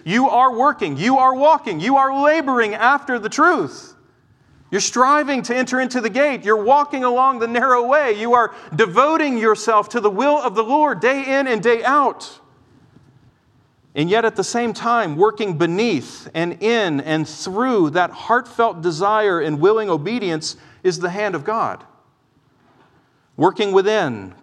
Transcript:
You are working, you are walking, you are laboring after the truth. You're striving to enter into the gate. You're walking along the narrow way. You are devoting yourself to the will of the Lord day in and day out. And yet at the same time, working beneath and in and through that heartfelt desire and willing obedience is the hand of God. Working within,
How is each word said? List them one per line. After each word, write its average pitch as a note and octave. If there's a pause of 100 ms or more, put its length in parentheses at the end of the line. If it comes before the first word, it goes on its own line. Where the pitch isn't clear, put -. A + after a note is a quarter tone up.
You A#3
are B3
working, A3+
you A#3+
are C4
walking, C#4
you C4
are C4+
laboring C4+
after B3+
the G#3
truth. C#4 (760)
You're G3
striving C4+
to A#3+
enter B3+
into B3+
the A3
gate. B3
You're G#3+
walking C#4+
along B3+
the A#3
narrow A#3+
way. C4
You A#3
are A#3 (180)
devoting B3+
yourself G#3+
to A#3+
the G#3
will C4+
of A#3+
the A3
Lord C4
day C4+
in C#4
and A3+
day A#3
out. C4+ (1500)
And D#3+
yet A3
at A3
the F#3
same A#3
time, G#3+
working G#3
beneath E3+
and E3+
in G3+
and D#3
through G3
that E3+
heartfelt A#3
desire F#3
and D3+
willing G#3
obedience E3+ (280)
is F3+
the F3
hand G3+
of D3
God. E3 (1500)
Working F#3+
within, F3+